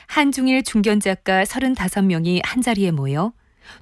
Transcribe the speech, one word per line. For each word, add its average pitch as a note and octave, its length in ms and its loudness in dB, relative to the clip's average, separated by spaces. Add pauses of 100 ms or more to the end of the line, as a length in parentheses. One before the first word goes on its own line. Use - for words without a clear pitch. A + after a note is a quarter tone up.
한중일 C4 560 2
중견 G#3 380 2
작가 F#3+ 440 0
서른다섯 G#3+ 600 -2
명이 F3 400 0
한자리에 G3+ 480 0
모여 D3 400 -2 (500)